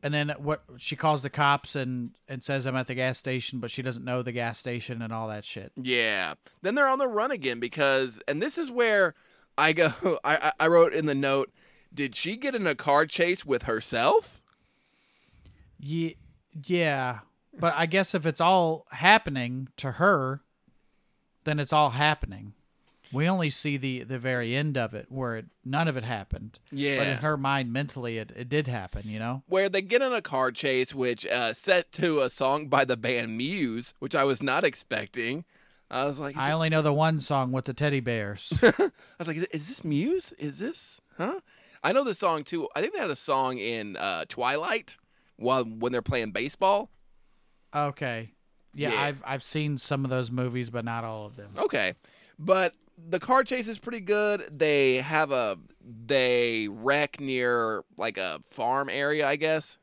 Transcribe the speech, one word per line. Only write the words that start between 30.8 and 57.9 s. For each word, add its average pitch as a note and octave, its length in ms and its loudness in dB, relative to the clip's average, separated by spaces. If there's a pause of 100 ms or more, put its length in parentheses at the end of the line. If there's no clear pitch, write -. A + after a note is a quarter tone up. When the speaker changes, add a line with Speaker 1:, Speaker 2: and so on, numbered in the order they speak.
Speaker 2:
which, B2+ 340 -2
uh, A#2 260 0
set F3+ 400 2
to D#3 300 2
a B2 80 2
song C#3 360 0
by C3+ 180 4
the B2+ 120 0
band A#2 400 -2
Muse, B2+ 640 -4
which C#3 160 -4
I C#3+ 80 6
was C3+ 180 2
not C#3 220 0
expecting. B2 800 -4 (480)
I C3 140 -2
was C#3 120 -4
like, C#3+ 160 -8
"Is C3 80 -6
Speaker 1:
I C#3 80 0
Speaker 2:
it" D#3 40 0
Speaker 1:
only D#3+ 160 0
know D#3 120 4
the D3+ 120 4
one D#3 260 4
song C3+ 320 0
with C3 140 -2
the C3 80 -4
teddy C#3+ 260 0
bears. A2 580 -4
Speaker 2:
<laughs> - 40 4
I C#4+ 280 6 (300)
was E3+ 80 -6
like, D#3 80 -4
"Is, E3+ 160 -2
is D#3 160 -8
this C4 160 -16
Muse? F#3 540 -2
Is C#3+ 200 -8
this, - 420 -10 (160)
huh?" B3+ 220 -4 (460)
I E3 80 2
know C4 100 4
the A#3 120 -2
song, E3 280 0
too. D#3+ 320 -6
I D3 60 0
think D4 140 -2
they G4+ 60 -6
had G#3 100 -4
a A2 60 -4
song C3 420 0
in, G#2+ 380 -6
uh, F2 320 -2
Twilight D3+ 680 -2 (400)
while, B2+ 260 2
when A2+ 300 -4
they're A#2+ 100 -2
playing A2+ 300 -4
baseball. F#3+ 580 0 (840)
Speaker 1:
Okay. C3 560 -4 (420)
Yeah, C#3+ 160 -2
Speaker 2:
Yeah. A2 120 0
Speaker 1:
I've, C#3+ 220 -4
I've C3 200 -6
seen D3+ 340 -2
some C3+ 260 -2
of B2+ 60 -2
those B2+ 220 -2
movies, B2 380 -4
but A#2 140 -6
not A#2 200 -6
all A2 220 -10
of - 100 -18
them. G2+ 220 -18
Speaker 2:
Okay. G#2+ 360 0 (440)
But F3+ 340 4 (240)
the E3 240 -4
car C4 240 4
chase B3+ 240 -4
is A3 100 -10
pretty A#3 220 -8
good. G#3 560 0
They C#3 400 6
have D3 360 2
a, A2 260 0 (480)
they A#2+ 640 2
wreck C#3 500 0
near, A#2+ 640 0 (140)